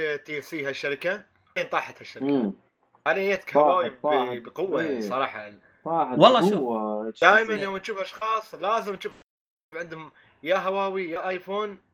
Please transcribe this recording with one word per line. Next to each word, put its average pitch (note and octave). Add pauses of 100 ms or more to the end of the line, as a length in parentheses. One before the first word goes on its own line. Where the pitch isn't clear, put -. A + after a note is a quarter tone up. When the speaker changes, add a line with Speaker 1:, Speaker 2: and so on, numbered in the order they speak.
(260)
Speaker 1:
تي D3+
سي D3
هالشركة، D3+ (320)
الحين E3+
طاحت B2+
هالشركة. -
Speaker 2:
مم. A2 (520)
Speaker 1:
حاليا G3
جتك -
Speaker 2:
طاحت، C#3+
Speaker 1:
هواوي E3
ب-، -
Speaker 2:
طاحت. B2+
Speaker 1:
بقوة، D3
يعني، D#3
Speaker 2:
إيه. A#2
Speaker 1:
صراحة، A#2+
يعني. G#2 (260)
Speaker 2:
طاحت D3
Speaker 3:
والله G#3+
شوف. G3+
Speaker 2:
بقوة A2
اتش -
تي E3
سي. F3+ (140)
Speaker 1:
دائما G#3+
يوم G3
تشوف F#3+
أشخاص A3
لازم G3
تشوف - (640)
عندهم D#3+ (320)
يا F3
هواوي F#3+
يا F3
آيفون G3 (160)